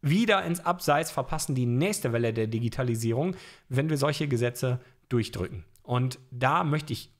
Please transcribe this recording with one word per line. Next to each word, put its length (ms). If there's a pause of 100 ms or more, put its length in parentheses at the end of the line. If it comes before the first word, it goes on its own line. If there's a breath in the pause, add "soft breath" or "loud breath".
wieder 420
ins 220
Abseits, 460
verpassen 420
die 100
nächste 480
Welle 220
der 140
Digitalisierung, 880 (320 loud breath)
wenn 200
wir 80
solche 300
Gesetze 540 (280 loud breath)
durchdrücken. 560 (200)
Und 340 (140)
da 320
möchte 280
ich 280